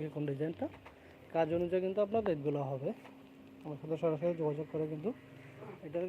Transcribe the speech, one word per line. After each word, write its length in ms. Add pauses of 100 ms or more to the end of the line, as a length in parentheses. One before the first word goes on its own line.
কি 120
কোন 160
ডিজাইনটা। 340 (680)
কাজ 120 (100)
অনুযায়ী 280
কিন্তু 200
আপনার 240
রেটগুলো 300 (120)
হবে। 180 (760)
আমার 160
সাথে 200
সরাসরি 400
যোগাযোগ 320
করে 200
কিন্তু, 160 (760)
এটার 240